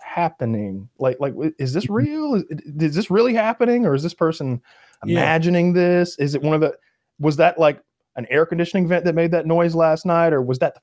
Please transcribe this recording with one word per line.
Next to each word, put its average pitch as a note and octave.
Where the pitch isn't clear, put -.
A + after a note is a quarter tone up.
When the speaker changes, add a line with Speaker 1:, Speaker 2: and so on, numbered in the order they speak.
Speaker 1:
happening. A2+
Like, C3
like, C#3+
w-, D#3
is C3
this F#3
Speaker 2:
Mm-hmm. G#3+
Speaker 1:
real? D4
Is, F#3
is D#3
this G#3
really A3+
happening? A#3
Or C#3+
is C#3
this E3+
person D3
Speaker 2:
Yeah. E3
Speaker 1:
imagining E3+
this? F3
Is C#3+
it C3+
one D#3
of D#3
the, D#3
was D3
that, E3+
like, D3+
an A#2+
air D3
conditioning F3
vent F3
that E3+
made E3
that D#3+
noise E3
last D#3+
night? E3+
Or C3
was B2+
that D3
the -